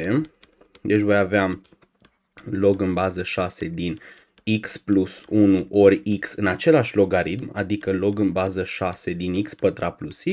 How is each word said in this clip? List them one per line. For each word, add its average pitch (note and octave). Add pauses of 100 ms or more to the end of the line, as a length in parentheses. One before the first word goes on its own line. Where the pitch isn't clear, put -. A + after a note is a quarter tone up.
(800)
Deci G#2
voi G2+
avea F#2+ (920)
log G2
în F#2
bază F2+
șase F2
din E2+ (600)
x -
plus F#2+
unu G2
ori G2
x -
în G#2
același B2
logaritm, F#2
adică G2+
log G2
în G2
bază F#2
șase F2+
din F2+
x G#2
pătrat F2
plus - (100)